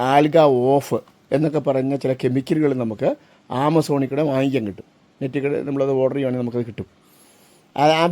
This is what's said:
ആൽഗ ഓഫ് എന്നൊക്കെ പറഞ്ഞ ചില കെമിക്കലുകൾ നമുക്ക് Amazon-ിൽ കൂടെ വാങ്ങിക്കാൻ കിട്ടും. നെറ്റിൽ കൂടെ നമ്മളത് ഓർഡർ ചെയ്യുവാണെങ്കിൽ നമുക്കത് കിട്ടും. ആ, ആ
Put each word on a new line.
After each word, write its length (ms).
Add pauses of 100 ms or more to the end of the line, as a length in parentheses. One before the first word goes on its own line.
(120)
ആൽഗ 260 (360)
ഓഫ് 260 (380)
എന്നൊക്കെ 300
പറഞ്ഞ 360
ചില 180
കെമിക്കലുകൾ 520 (100)
നമുക്ക് 260 (560)
Amazon-ിൽ 460
കൂടെ 200
വാങ്ങിക്കാൻ 380
കിട്ടും. 180 (340)
നെറ്റിൽ 260
കൂടെ 100 (100)
നമ്മളത് 260 (100)
ഓർഡർ 120
ചെയ്യുവാണെങ്കിൽ 300
നമുക്കത് 240
കിട്ടും. 180 (920)
ആ, 20 (200)
ആ 80